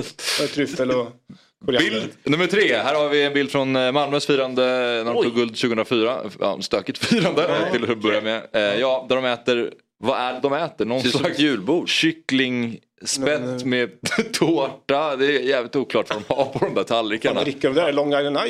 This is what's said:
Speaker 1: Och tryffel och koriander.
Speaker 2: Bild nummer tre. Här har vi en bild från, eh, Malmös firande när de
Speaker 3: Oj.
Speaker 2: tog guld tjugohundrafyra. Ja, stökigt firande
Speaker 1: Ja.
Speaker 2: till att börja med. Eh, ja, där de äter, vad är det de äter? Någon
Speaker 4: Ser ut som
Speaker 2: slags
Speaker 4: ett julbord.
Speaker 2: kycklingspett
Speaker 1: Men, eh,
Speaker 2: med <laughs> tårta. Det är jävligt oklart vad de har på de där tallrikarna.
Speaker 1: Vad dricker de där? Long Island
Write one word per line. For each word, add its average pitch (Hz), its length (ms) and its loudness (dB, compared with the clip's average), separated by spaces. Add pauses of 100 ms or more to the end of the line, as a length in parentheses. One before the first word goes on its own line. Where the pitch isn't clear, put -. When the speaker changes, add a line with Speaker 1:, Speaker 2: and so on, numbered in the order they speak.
(440)
Speaker 1:
Och 139 100 -2
tryffel 131 380 -2
och 120 160 0 (580)
koriander. 143 260 2
Speaker 2:
Bild 208 180 -4 (140)
nummer 160 240 2
tre. 175 300 4
Här 131 180 0
har 147 140 2
vi 147 140 4
en 143 100 0
bild 139 180 0
från, 135 240 0
eh, 127 160 2
Malmös 143 360 0
firande 131 360 2
när 123 420 0
de 117 120 0
Speaker 3:
Oj. 120 60 4
Speaker 2:
tog 120 120 0
guld 117 220 0
tjugohundrafyra. 117 600 0 (220)
Ja, 95 220 0
stökigt - 440 -4
firande 175 440 2
Speaker 1:
Ja. 165 220 0
Speaker 2:
till 117 200 0
att 113 60 0
börja 104 240 0
med. 110 200 -2 (120)
Eh, 110 80 2 (180)
ja, 131 300 0
där 127 60 4
de 131 100 0
äter, 120 460 0 (260)
vad 113 220 -2
är 127 140 -2
det 127 60 -8
de 139 140 0
äter? 151 320 -2
Någon 120 160 -2
Speaker 4:
Ser 123 60 0
ut 123 40 0
som 139 100 0
Speaker 2:
slags 170 140 0
Speaker 4:
ett 139 80 -6
julbord. 135 460 0
Speaker 2:
kycklingspett 127 1300 -2 (220)
Speaker 1:
Men, 127 180 -6
eh, 127 60 -6
Speaker 2:
med 123 240 0 (220)
<laughs> 220 220 -2
tårta. 143 840 0
Det 131 100 2
är 143 140 2
jävligt 123 360 -2
oklart 120 340 0
vad 104 180 -4
de 139 80 0
har 135 100 2
på - 200 -6
de 151 80 -4
där 98 100 0
tallrikarna. 113 520 0
Speaker 1:
Vad 98 100 0
dricker 139 240 0
de 135 60 0
där? 156 180 2
Long 143 200 0
Island 143 240 0 (120)